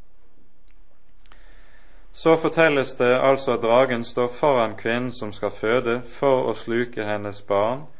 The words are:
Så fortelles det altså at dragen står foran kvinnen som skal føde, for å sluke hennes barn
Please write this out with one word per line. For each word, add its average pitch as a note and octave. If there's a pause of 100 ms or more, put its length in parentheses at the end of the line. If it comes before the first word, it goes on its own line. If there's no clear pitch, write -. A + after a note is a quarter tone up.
(2250)
Så D#3+
fortelles D#3
det B2
altså C3+
at A#2
dragen A#2+
står B2
foran A#2+
kvinnen A#2+
som G#2+
skal G2+
føde, A#2
for C3
å A2
sluke A#2
hennes G#2
barn A2+ (140)